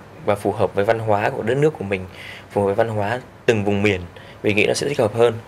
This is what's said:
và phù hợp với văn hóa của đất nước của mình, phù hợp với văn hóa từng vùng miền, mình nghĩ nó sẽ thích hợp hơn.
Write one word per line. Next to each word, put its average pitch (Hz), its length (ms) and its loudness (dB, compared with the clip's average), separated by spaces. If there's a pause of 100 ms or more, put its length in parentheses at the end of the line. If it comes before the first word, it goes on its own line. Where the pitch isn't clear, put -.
(260)
và 104 100 2
phù 101 160 -2
hợp 98 240 0
với 101 100 2
văn 113 140 2
hóa 110 300 0
của 123 140 -6
đất 117 140 0
nước 151 220 2
của - 40 -6
mình, 98 220 -4 (460)
phù 101 100 0
hợp 101 40 4
với 98 100 2
văn 113 140 2
hóa 107 300 -2 (260)
từng 110 180 2
vùng 101 200 2
miền, 98 180 2 (420)
mình 104 120 2
nghĩ 104 100 4
nó 131 80 2
sẽ 139 140 -2
thích 143 120 -4
hợp 110 160 0
hơn. 117 180 4 (140)